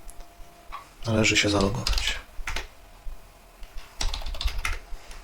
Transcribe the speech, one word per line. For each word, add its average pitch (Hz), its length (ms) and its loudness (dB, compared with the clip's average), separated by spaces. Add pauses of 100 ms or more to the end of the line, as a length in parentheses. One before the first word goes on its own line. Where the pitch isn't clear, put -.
(1040)
Należy 107 320 4
się 104 120 4
zalogować. 101 680 2 (3000)